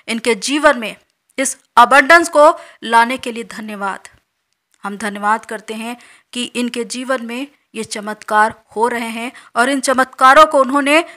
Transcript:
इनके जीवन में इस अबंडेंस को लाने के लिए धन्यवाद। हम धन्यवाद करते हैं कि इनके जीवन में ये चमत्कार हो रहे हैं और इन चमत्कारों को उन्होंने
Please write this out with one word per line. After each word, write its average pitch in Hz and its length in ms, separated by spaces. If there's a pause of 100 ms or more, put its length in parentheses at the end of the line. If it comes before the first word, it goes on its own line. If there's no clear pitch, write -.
इनके 226 280
जीवन 285 420
में 214 180 (420)
इस 262 180 (200)
अबंडेंस 277 520
को 294 200 (340)
लाने 233 360
के 247 140
लिए 233 120
धन्यवाद। 196 640 (760)
हम 202 120
धन्यवाद 208 480
करते - 300
हैं 220 220 (360)
कि 247 120
इनके 240 420
जीवन 247 400
में 247 200 (280)
ये 220 100
चमत्कार 214 720 (220)
हो 226 120
रहे 233 220
हैं 233 200 (260)
और 240 120
इन 277 120
चमत्कारों 262 680
को 302 140
उन्होंने 277 400 (160)